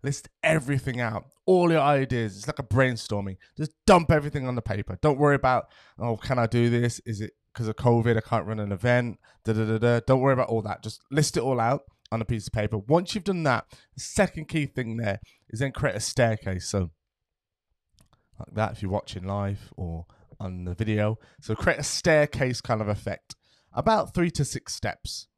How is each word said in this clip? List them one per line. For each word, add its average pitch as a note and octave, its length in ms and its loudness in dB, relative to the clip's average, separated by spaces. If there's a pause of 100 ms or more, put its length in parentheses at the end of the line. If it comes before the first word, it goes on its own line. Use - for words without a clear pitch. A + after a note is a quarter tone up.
List - 260 -6 (140)
everything C#3 560 0
out, A2 260 -4 (200)
all F3 260 6
your D#3+ 100 6
ideas. C3 560 2
It's G#2 100 -10
like D3 120 -8
a C3+ 40 -6
brainstorming. A2 760 0 (200)
Just D3+ 140 -6 (160)
dump F3 240 6
everything D3 360 0
on B2+ 60 -4
the A#2+ 80 -4
paper. F#2+ 400 -8
Don't D3 160 4
worry C#3+ 180 4
about, B2+ 340 2 (280)
"Oh, A#2 180 -2
can B2+ 220 -4
I A#2 80 2
do A#2+ 240 4
this? A#2+ 380 0
Is G#2+ 140 -6
it A2 100 -10 (240)
'cause A2+ 120 -4
of A2 100 -6
covid A#2 380 4
I A2 60 0
can't G#2+ 240 -2
run G#2+ 140 -4
an G#2 120 -4
event?" A#2+ 460 0 (280)
Da, A2+ 80 0
da, A2 120 2
da, A2 140 0
da. A#2+ 260 4
Don't C3 140 6
worry C3+ 140 4
about A#2+ 160 2
all A2+ 120 0
that. G#2 220 -8
Just - 260 -10
list D3+ 280 0
it - 20 2
all B2 200 0
out A#2+ 260 2 (260)
on A2+ 100 -2
a A2 40 -2
piece A2 200 -4
of - 80 -10
paper. G#2+ 240 -2
Once C#3 380 0
you've G3 80 -6
done F#3 200 -2
that, B2+ 220 0 (300)
the B2+ 60 -14
second - 460 -2
key D3+ 200 -2
thing A2+ 300 -6
there G#2 220 -2 (300)
is A2 100 -10
then C3+ 120 -2
create A2+ 240 -2
a G#2+ 40 -4
staircase. G#2+ 680 -2
So F2+ 240 -2 (1500)
like - 160 -14
that, G#2 200 -2
if - 100 -8
you're F#2+ 80 -4
watching F#2 320 -6
live G2 520 -6
or E2 300 -8 (340)
on F#2 260 -8
the F2+ 100 -6
video. G#2+ 420 0 (240)
So A2 140 -4
create - 240 0
a C#3+ 40 -6
staircase D3 800 0
kind A2 200 -2
of G#2 80 -2
effect, - 460 -6 (380)
about G#3 400 0
three F3 180 0
to C#3+ 140 -2
six - 300 -10
steps. - 520 -8 (100)